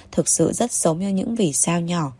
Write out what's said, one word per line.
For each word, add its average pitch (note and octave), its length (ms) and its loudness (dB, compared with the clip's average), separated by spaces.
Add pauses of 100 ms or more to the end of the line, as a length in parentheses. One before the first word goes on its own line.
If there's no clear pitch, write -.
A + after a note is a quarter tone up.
(120)
thực - 160 0
sự - 240 2
rất A#3+ 200 -2
giống E3 260 0
như G3 100 -2
những G3 260 -2
vì G3+ 180 2
sao E3+ 280 0
nhỏ. E3+ 400 -2